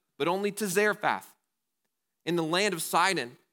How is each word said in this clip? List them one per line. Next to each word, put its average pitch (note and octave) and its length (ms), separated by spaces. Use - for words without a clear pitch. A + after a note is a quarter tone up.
but C#3+ 100
only G3 240
to G#3 160
Zarephath, F#3 680
in E3 100
the E3+ 80
land F#3 300
of D#3+ 80
Sidon, E3 560